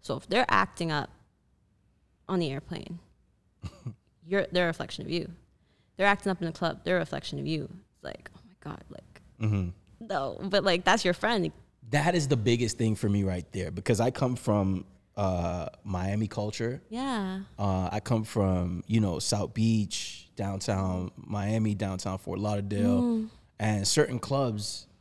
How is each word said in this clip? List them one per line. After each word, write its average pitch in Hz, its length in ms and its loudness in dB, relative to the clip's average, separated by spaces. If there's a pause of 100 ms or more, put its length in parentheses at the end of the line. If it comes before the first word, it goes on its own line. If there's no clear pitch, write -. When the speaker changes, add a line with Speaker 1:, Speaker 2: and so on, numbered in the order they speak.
Speaker 1:
So - 160 -4
if - 100 -14
they're 233 220 4
acting 190 420 4
up 147 180 -2 (1160)
on 185 120 0
the 156 120 0
airplane, 156 480 -10 (640)
Speaker 2:
<laughs> - 60 -8 (580)
Speaker 1:
you're, 190 240 2
they're 180 140 4
a - 20 2
reflection - 380 -6
of - 60 -6
you. 170 180 -2 (640)
They're 190 120 4
acting 202 240 2
up 180 100 -2
in 170 60 -2
the 160 60 -4
club, - 300 -2
they're 180 140 2
a - 20 4
reflection 143 400 -6
of 139 80 -6
you. 151 220 -2 (260)
It's - 80 -20
like, - 320 -12
oh - 100 -20
my - 260 -16
God, - 180 -12
like, - 320 -20 (200)
Speaker 2:
Mm-hmm. 104 280 2 (380)
Speaker 1:
no, 135 300 -2 (120)
but, 196 140 4
like, 180 200 4
that's 202 220 4
your 180 80 4
friend. 202 380 0 (400)
Speaker 2:
That 147 240 4
is 156 120 2
the 131 100 4
biggest 117 400 2
thing 110 180 2
for 110 120 -2
me 101 160 4
right 90 300 -2
there, 87 180 -4
because 98 300 0
I 120 100 4
come 127 240 0
from, 98 500 2 (300)
uh, 87 520 0 (160)
Miami 98 440 -2
culture. 113 640 -4
Speaker 1:
Yeah. 220 520 -4 (180)
Speaker 2:
Uh, 101 320 2
I 107 80 -2
come 110 240 0
from, 90 640 0
you 113 120 4
know, 90 200 2
South 104 340 -2
Beach, - 840 0
downtown 95 800 -2
Miami, 107 600 0
downtown 95 420 -4
Fort 95 220 -6
Lauderdale, 104 600 0
Speaker 1:
Mm. 226 280 0 (300)
Speaker 2:
and 107 280 0
certain 143 300 2
clubs 117 720 -2 (140)